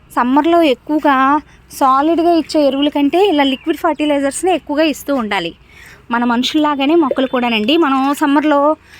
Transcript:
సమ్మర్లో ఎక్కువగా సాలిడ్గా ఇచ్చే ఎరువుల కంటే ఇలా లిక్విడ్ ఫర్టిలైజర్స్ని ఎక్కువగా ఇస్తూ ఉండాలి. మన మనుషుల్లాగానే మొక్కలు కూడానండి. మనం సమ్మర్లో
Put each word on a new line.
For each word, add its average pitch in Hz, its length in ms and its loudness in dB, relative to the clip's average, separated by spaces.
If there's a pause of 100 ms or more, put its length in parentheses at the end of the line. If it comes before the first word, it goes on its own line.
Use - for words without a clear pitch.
(140)
సమ్మర్లో 285 460 2
ఎక్కువగా 285 800 0 (320)
సాలిడ్గా 302 580 2
ఇచ్చే 302 360 0
ఎరువుల 277 220 0
కంటే 294 360 0
ఇలా 302 180 2
లిక్విడ్ 277 340 -4
ఫర్టిలైజర్స్ని 294 760 -2
ఎక్కువగా 294 300 -2
ఇస్తూ 285 320 -4
ఉండాలి. 202 400 -4 (560)
మన 240 120 -2
మనుషుల్లాగానే 277 720 0
మొక్కలు 269 320 0
కూడానండి. 240 500 0
మనం 269 360 0
సమ్మర్లో 285 600 2 (260)